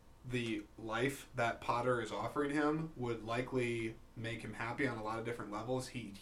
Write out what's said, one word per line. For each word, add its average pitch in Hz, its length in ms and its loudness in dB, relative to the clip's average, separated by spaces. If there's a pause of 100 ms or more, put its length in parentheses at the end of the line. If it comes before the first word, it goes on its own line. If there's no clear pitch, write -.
(300)
the 117 320 0 (160)
life 113 480 0 (100)
that 117 240 2
Potter 120 400 4
is 107 100 -4
offering 117 400 0
him 151 460 4
would 120 280 0
likely 117 720 2 (220)
make 113 260 -4
him 110 120 -8
happy 120 320 0
on 120 100 0
a 107 60 -4
lot 107 160 -2
of 113 60 -4
different 117 280 -4
levels. 123 360 0
He, 107 340 -6